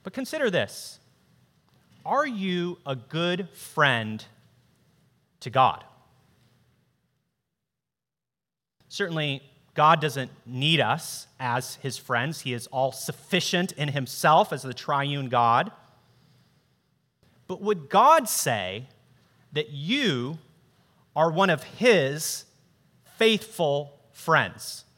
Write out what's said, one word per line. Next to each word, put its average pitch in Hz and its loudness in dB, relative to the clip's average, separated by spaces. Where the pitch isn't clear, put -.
But - -12
consider 262 -2
this. - -4
Are 262 0
you 180 -4
a 135 -6
good 170 -4
friend 113 0
to - -12
God? 120 2
Certainly, 156 -4
God 156 6
doesn't 135 -6
need 139 0
us 127 -4
as 127 -4
his - -8
friends. 131 -4
He 127 -6
is 117 -8
all-sufficient 165 -4
in 147 -4
himself 156 2
as 131 -8
the 127 -10
triune 143 -4
God. 120 4
But 185 -8
would 196 -2
God 262 6
say 107 -2
that 151 -4
you 151 -2
are 160 4
one 185 4
of 156 2
his 156 0
faithful 160 0
friends? - -2